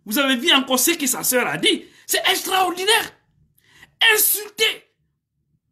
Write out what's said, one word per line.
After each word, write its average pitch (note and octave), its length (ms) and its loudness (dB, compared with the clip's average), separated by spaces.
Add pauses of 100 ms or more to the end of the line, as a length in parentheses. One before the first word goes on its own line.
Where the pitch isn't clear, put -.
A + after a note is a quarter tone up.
vous G#3+ 140 -2
avez C4+ 160 2
vu D4+ 180 2
encore C4 240 2
ce D#4+ 140 2
que E4 160 -2
sa D#3+ 160 -4
sœur A#3+ 240 0
a D3 100 -4
dit. E4 280 -2 (200)
C'est - 240 -2
extraordinaire. F#4 800 0 (1000)
Insulter, G#4 720 -2 (880)